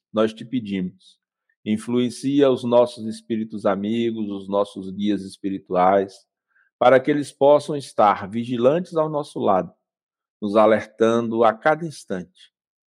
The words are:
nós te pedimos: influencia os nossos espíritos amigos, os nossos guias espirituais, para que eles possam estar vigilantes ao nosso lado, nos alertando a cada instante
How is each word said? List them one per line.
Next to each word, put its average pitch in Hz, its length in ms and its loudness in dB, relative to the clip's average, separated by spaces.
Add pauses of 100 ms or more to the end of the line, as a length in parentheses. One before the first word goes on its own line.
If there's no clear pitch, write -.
(140)
nós 110 180 0
te 110 140 -16
pedimos: 98 720 -8 (460)
influencia 123 880 0
os 120 120 -2
nossos 120 440 2
espíritos 110 580 -8
amigos, 110 640 -2
os 98 180 -10
nossos 98 440 -4
guias 101 320 -2
espirituais, 95 1040 -2 (500)
para 127 220 6
que 131 100 0
eles 147 220 -2
possam 143 440 2
estar 104 540 0
vigilantes 127 680 -2
ao 156 140 -2
nosso 147 300 -8
lado, 95 340 0 (680)
nos 104 160 -2
alertando 113 880 2
a 110 80 4
cada 156 320 -2
instante - 680 -12 (340)